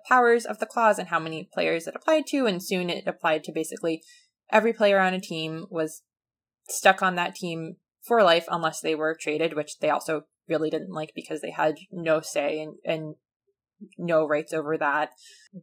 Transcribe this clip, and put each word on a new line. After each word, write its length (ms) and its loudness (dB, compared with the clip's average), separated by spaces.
powers 380 4
of 140 -10
the 60 -4
clause 320 2
and 100 -6
how 100 0
many 340 -6
players 340 0
it 100 -8
applied 320 0
to. 180 0
And 160 0
soon 260 -4
it 180 -6
applied 380 -2
to 80 -10
basically 500 -4
every 220 4
player 260 4
on 140 4
a 80 -4
team 480 -8
was 340 -4
stuck 340 4
on 140 2
that 180 -2
team 420 -8
for 200 4
life 260 6
unless 320 -2
they 140 -2
were 260 0
traded, 360 -2
which 240 -6
they 100 2
also 320 -2
really 220 0
didn't 220 -4
like 200 -8
because 280 -8
they 100 -8
had 240 0
no 300 0
say 400 -4
and, 240 -12
and 300 -4
no 260 2
rights 280 -2
over 260 -2
that. 320 0